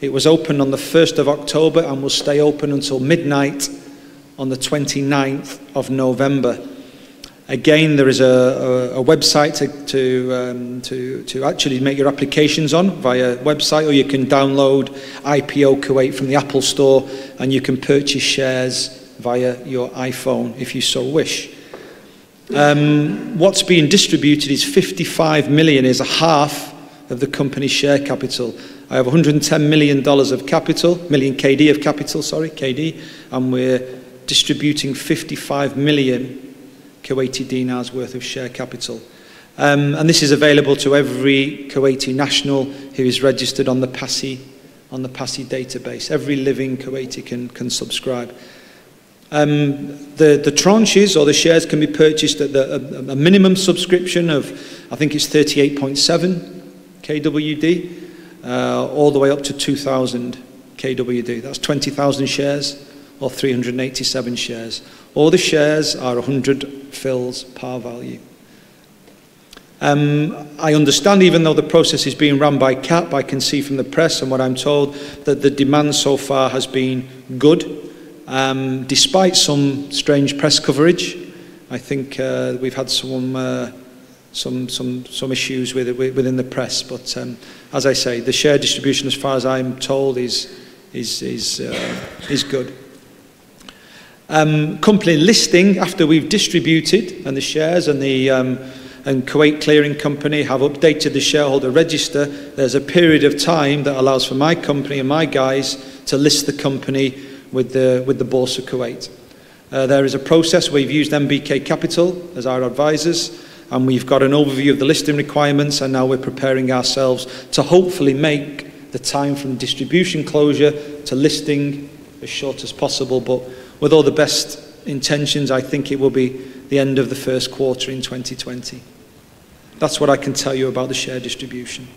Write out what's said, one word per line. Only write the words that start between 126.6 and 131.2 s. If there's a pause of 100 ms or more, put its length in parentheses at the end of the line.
the
end
of
the
first
quarter
in
twenty
twenty. (960)
That's
what
I
can
tell
you
about
the
share